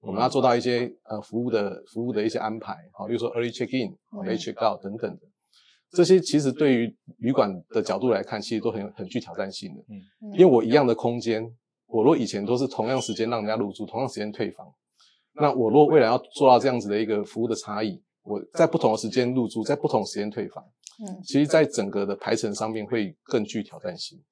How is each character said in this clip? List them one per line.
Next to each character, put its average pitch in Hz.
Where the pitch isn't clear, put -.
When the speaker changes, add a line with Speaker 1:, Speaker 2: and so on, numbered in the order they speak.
Speaker 1:
我 107
们 104
要 127
做 131
到 120
一 120
些， 120
呃， 107
服 113
务 120
的， 101
服 117
务 123
的 104
一 113
些 113
安 110
排， 107
好， 98
比 110
如 117
说 117
early 120
check -
in， 117
Speaker 2:
嗯。 202
Speaker 1:
late 180
check 107
out 101
等 98
等 113
的。 90
这 175
些 185
其 -
实 135
对 135
于 117
旅 117
馆 117
的 110
角 98
度 123
来 101
看， 107
其 104
实 113
都 117
很， 104
很 101
具 120
挑 85
战 98
性 -
的。 -
Speaker 3:
嗯。 107
Speaker 2:
嗯。 208
Speaker 1:
因 196
为 185
我 127
一 113
样 139
的 113
空 120
间， 113
我 113
若 143
以 110
前 101
都 120
是 135
同 113
样 131
时 117
间 113
让 117
人 104
家 110
入 101
住， 107
同 113
样 131
时 -
间 104
退 104
房， 101
那 147
我 123
若 147
未 156
来 120
要 120
做 -
到 180
这 135
样 127
子 104
的 104
一 110
个 104
服 -
务 117
的 113
差 104
异， 101
我 -
在 165
不 170
同 120
的 110
时 113
间 123
入 123
住， 110
在 127
不 143
同 110
时 -
间 104
退 104
房， -
Speaker 2:
嗯。 190
Speaker 1:
其 139
实 151
在 156
整 107
个 98
的 101
排 110
程 107
上 110
面 110
会 104
更 117
具 104
挑 -
战 87
性。 -